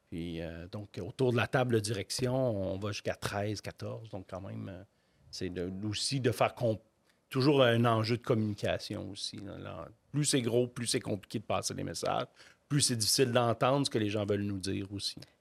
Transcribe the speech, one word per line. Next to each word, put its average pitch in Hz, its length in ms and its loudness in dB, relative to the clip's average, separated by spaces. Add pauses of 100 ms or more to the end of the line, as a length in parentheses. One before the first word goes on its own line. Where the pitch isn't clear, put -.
(100)
Puis, 82 320 -6
euh, 82 240 -10
donc, 104 340 -12
autour 123 320 2
de 117 40 2
la 107 100 2
table 127 280 2
de 110 60 4
direction, 113 540 -2
on 101 420 0
va 101 140 -4
jusqu'à 98 240 -4
treize, 101 460 -4
quatorze. 110 500 -10
Donc, 95 180 -10
quand 92 120 -8
même, 107 280 -10
euh, 92 140 -12 (480)
c'est - 180 -6
de, 92 240 -4 (160)
aussi 131 320 -2
de 120 100 2
faire 113 240 2
comp-, 110 280 0 (460)
toujours 135 360 6
un 117 220 6
enjeu 113 320 4
de - 40 -12
communication 104 880 -2
aussi, - 280 -10
là, 95 200 -12
là. 92 300 -12 (240)
Plus 143 140 0
c'est 135 160 4
gros, 120 260 2
plus 120 180 -6
c'est 131 140 0
compliqué 107 400 -6
de - 40 -12
passer 98 300 -2
les 95 80 -6
messages, 95 440 -2 (420)
plus 143 140 2
c'est 127 120 2
difficile 117 380 2
d'entendre 123 540 4
ce - 40 -2
que 120 80 0
les 107 120 2
gens 104 140 0
veulent 101 180 2
nous 101 180 -2
dire 98 320 -4
aussi. - 240 -6 (240)